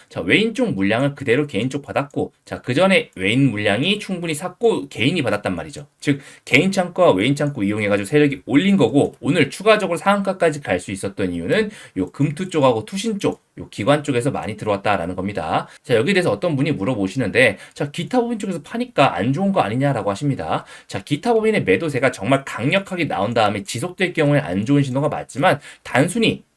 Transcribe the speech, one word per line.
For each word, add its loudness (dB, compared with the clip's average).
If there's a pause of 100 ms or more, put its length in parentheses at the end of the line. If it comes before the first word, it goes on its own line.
자, -10
외인 0
쪽 -2
물량을 0
그대로 0
개인 -4
쪽 -6
받았고, -6 (120)
자, -10
그 -4
전에 2
외인 2
물량이 0
충분히 -6
샀고 -2
개인이 -2
받았단 -2
말이죠. -12 (100)
즉, -2 (240)
개인 4
창구와 2
외인 2
창구 -2
이용해가지고 0
세력이 2
올린 4
거고, 2
오늘 2
추가적으로 2
상한가까지 0
갈 -2
수 -10
있었던 -4
이유는 -2 (260)
요 -2
금투 -2
쪽하고 2
투신 -4
쪽, -4 (140)
요 -14
기관 0
쪽에서 -2
많이 -6
들어왔다라는 -2
겁니다. -4 (160)
자, 2
여기에 2
대해서 2
어떤 -2
분이 0
물어보시는데, 0 (160)
"자, -6
기타 -2
법인 -2
쪽에서 -6
파니까 0
안 0
좋은 0
거 2
아니냐?"라고 0
하십니다. -2 (220)
자, -8
기타 0
법인의 2
매도세가 2
정말 0
강력하게 -2
나온 -2
다음에 2
지속될 -4
경우에 2
안 -2
좋은 4
신호가 -2
맞지만 0 (240)
단순히 0 (120)